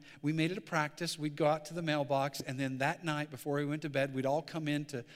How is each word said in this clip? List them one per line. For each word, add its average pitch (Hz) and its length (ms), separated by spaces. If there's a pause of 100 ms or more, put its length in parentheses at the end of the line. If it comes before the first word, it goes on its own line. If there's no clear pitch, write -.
(220)
we 147 100
made 160 200
it 202 60
a 208 40
practice, 160 560
we'd 151 160
go 156 120
out 156 200
to 165 80
the 175 80
mailbox, 143 580
and 135 180
then 131 200
that 156 260
night 151 280
before 143 240
we 147 80
went 147 180
to 160 60
bed, 139 260
we'd 131 120
all 147 160
come 160 260
into 147 360 (120)